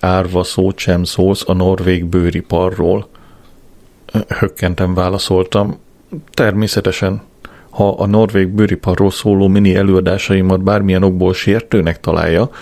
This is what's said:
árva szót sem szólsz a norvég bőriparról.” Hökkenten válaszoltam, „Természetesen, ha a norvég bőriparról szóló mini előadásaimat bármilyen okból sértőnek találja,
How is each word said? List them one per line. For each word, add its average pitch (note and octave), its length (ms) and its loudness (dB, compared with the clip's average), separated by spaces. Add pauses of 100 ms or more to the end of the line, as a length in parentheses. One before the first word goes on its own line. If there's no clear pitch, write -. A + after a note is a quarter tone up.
árva F2+ 420 0
szót F#2+ 360 -2
sem F2 260 0
szólsz F#2+ 440 0
a - 40 0
norvég F2+ 520 0
bőriparról.” F2 1040 0 (1200)
Hökkenten F2+ 680 -4
válaszoltam, F#2 840 -2 (520)
„Természetesen, G2+ 920 -2 (480)
ha G2+ 180 0
a G2+ 180 -2
norvég G#2 420 2
bőriparról G2 640 0
szóló G2 380 0
mini G2 260 4
előadásaimat F#2+ 880 2
bármilyen G2 400 2
okból F#2 320 2
sértőnek G2 680 0
találja, E2 500 0 (100)